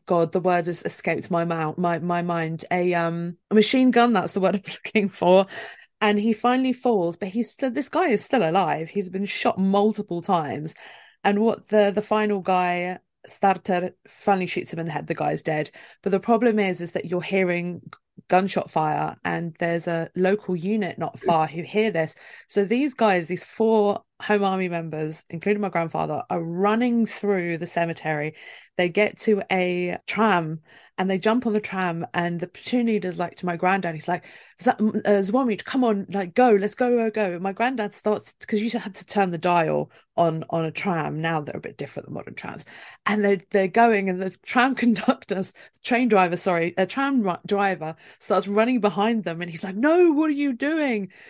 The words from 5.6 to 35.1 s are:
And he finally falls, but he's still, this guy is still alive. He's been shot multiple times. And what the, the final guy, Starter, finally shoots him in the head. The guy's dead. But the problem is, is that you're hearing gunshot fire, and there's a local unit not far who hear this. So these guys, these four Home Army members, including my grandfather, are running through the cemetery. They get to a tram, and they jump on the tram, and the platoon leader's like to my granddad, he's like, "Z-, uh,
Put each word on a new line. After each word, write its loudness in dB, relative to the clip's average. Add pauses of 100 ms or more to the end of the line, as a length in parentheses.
And 4
he 2
finally 0
falls, 0
but -8
he's -2
still, -4
this -4
guy 0
is 2
still 2
alive. 0
He's -4
been -6
shot -2
multiple 2
times. -2 (500)
And 2
what 0
the, 4
the 0
final 0
guy, 0 (280)
Starter, 0 (120)
finally 0
shoots -6
him -6
in -6
the -6
head. -6
The -4
guy's -2
dead. -4 (320)
But -4
the 2
problem 2
is, 0
is -10
that -6
you're -4
hearing -2 (480)
gunshot 2
fire, -2
and -4
there's -2
a -4
local 0
unit -4
not -8
far 2
who -8
hear -2
this. -2 (320)
So 0
these 0
guys, 2
these -6
four 2 (200)
Home 0
Army 0
members, -6
including -2
my 0
grandfather, -2
are -2
running 2
through -2
the -8
cemetery. -2 (420)
They 2
get 0
to 2
a 0
tram, 0 (420)
and 0
they 0
jump 2
on 0
the 0
tram, -4
and -2
the -6
platoon -2
leader's -2
like -6
to -8
my -2
granddad, 0
he's -12
like, -4 (380)
"Z-, 4
uh, 2